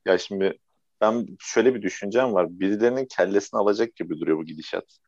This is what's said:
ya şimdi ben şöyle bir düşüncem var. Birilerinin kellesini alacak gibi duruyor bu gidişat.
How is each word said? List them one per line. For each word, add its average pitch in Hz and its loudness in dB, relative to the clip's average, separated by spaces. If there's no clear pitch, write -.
ya 92 4
şimdi 95 -2
ben 110 2
şöyle 120 2
bir 107 -6
düşüncem 104 -2
var. 87 0
Birilerinin 113 0
kellesini 98 0
alacak 104 0
gibi 85 -8
duruyor 80 0
bu 80 -6
gidişat. 78 -8